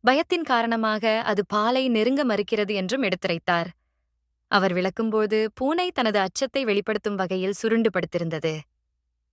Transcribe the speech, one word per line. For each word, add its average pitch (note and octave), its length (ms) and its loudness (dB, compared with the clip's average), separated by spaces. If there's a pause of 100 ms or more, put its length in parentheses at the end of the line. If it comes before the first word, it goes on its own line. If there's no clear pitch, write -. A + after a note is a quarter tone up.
பயத்தின் D#4+ 380 2
காரணமாக A3+ 760 0
அது G3+ 240 -2
பாலை B3 420 0
நெருங்க B3 360 2
மறுக்கிறது G#3 500 0
என்றும் G3+ 280 -2
எடுத்துரைத்தார். F3 640 0 (800)
அவர் F#3+ 240 4
விளக்கும்போது G#3+ 840 0
பூனை E4+ 360 0
தனது A3 280 0
அச்சத்தை B3+ 460 -2
வெளிப்படுத்தும் G#3 500 -2
வகையில் F#3 380 -2
சுருண்டு A3 380 2
படுத்திருந்தது. E3 680 -2 (760)